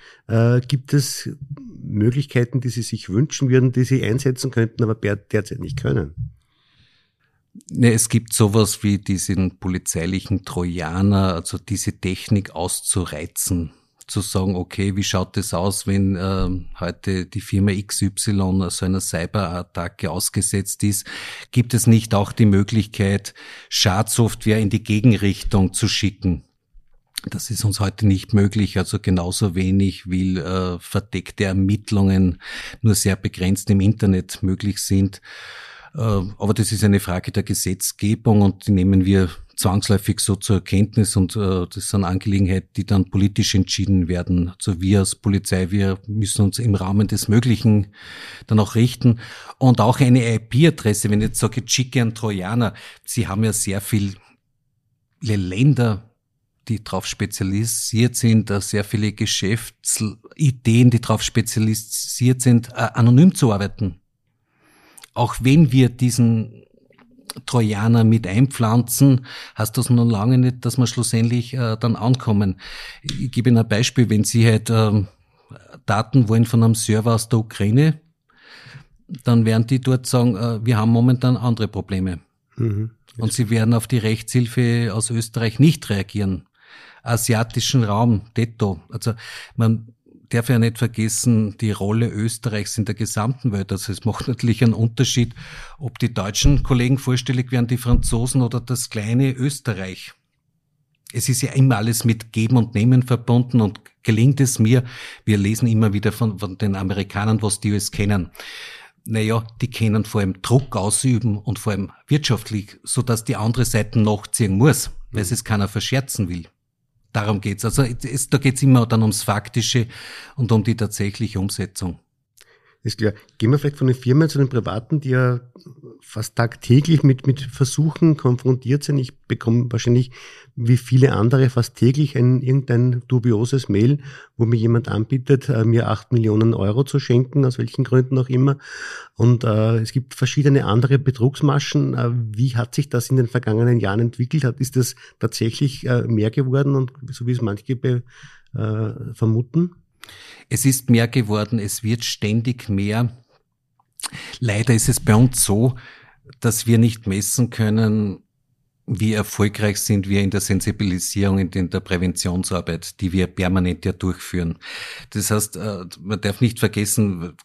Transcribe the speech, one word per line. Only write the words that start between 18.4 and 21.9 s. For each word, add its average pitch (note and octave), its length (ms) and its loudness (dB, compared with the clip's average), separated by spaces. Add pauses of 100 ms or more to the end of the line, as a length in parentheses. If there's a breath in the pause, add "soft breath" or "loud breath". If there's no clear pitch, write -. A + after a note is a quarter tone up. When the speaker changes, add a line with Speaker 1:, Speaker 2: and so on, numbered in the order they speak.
Speaker 2:
so - 160 -8
einer F#2 160 -2
Cyberattacke F2 1120 -6
ausgesetzt - 720 -4
ist? G2+ 240 -2 (440 loud breath)
Gibt A#2+ 220 0
es A#2 140 2
nicht A2+ 280 4